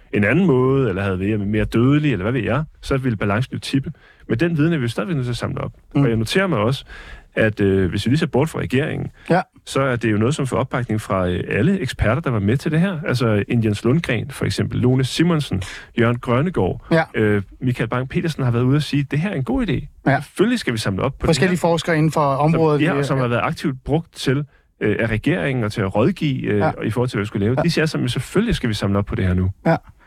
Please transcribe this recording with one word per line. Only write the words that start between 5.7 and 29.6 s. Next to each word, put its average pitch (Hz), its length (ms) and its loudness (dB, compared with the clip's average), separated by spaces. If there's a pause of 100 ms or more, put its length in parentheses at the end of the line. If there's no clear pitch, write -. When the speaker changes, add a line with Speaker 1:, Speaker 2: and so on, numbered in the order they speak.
Speaker 2:
Mm. 143 80 4
Speaker 1:
Og 123 60 4
jeg 113 80 2
noterer 190 300 0
mig 147 120 0
også, 117 260 0 (500)
at, 110 260 2
øh, 95 300 4
hvis 101 160 -2
vi 113 40 2
lige 147 80 4
ser 165 80 0
bort 139 220 0
fra - 100 -8
regeringen, 110 500 -2 (220)
Speaker 2:
Ja. 175 100 4 (260)
Speaker 1:
så - 160 -2
er 127 140 0
det 113 160 0
jo 101 40 2
noget, 117 180 2
som 143 120 -4
får 104 100 -4
opbakning 120 440 -2
fra, 95 280 0
øh, 90 200 -2
alle 165 320 2
eksperter, 123 420 0
der 139 80 -2
var 113 80 0
med 104 180 2
til - 160 -2
det 160 80 2
her. 180 260 0
Altså 117 420 2
en 117 160 0
Jens 104 200 0
Lundgren, 123 460 0
for - 140 -6
eksempel, 104 360 -2
Lone 127 240 2
Simonsen, 151 580 0 (360)
Jørgen 117 200 2
Grønnegård, 123 720 0
Speaker 2:
Ja. 160 120 4 (120)
Speaker 1:
øh, 104 280 2 (180)
Michael 127 280 -2
Bang 127 200 -4
Petersen 165 360 -2
har 123 60 2
været 117 120 2
ude 131 140 4
at 151 60 2
sige, 143 200 0
"Det 139 160 -2
her 196 120 -2
er 190 40 -4
en 131 100 -4
god 247 220 -2
idé." - 400 -6
Speaker 2:
Ja. 139 140 2
Speaker 1:
Selvfølgelig 220 380 0
skal - 140 -4
vi 110 60 -2
samle 98 240 -2
op 139 160 -4
på - 80 -4
Speaker 2:
Forskellige 165 240 2
Speaker 1:
det 180 80 0
her. 175 100 0
Speaker 2:
forskere 165 300 0
inden 156 140 2
for 139 240 2
Speaker 1:
Som, 135 40 -4 (140)
Speaker 2:
området, 156 280 2
Speaker 1:
ja, - 100 2
Speaker 2:
vi 139 60 0
Speaker 1:
og 143 60 0
som 135 140 0
har 127 100 0
været 117 160 0
aktivt 135 400 -4
brugt 151 300 -2
til, 139 300 0 (360)
øh, 107 180 2
af 110 80 0
regeringen 131 580 0
og 104 80 -2
til 117 80 -4
at 95 160 0
rådgive, 139 460 2 (100)
øh, 104 60 2
Speaker 2:
Ja. 101 120 2 (140)
Speaker 1:
i 113 60 0
forhold 123 180 0
til, - 80 -4
hvad 101 80 0
vi - 20 -4
skulle 101 200 -2
lave. 123 120 2
Speaker 2:
Ja. - 40 0
Speaker 1:
De 170 80 2
siger 160 160 2
sammen, 135 220 -2
"Selvfølgelig 180 460 0
skal 123 140 -2
vi 107 60 0
samle 98 240 0
op 101 80 0
på - 80 -6
det 98 120 0
her 90 80 2
nu." 92 160 2 (160)